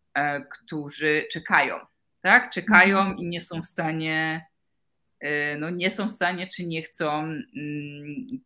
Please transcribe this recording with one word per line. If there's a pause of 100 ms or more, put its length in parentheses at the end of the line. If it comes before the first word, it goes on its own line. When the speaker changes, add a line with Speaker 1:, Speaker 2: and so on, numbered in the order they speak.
(140)
Speaker 1:
e,
którzy
czekają, (420)
tak?
Czekają
Speaker 2:
Mhm.
Speaker 1:
i
nie
są
w
stanie, (760)
e,
no,
nie
są
w
stanie,
czy
nie
chcą,
mm, (180)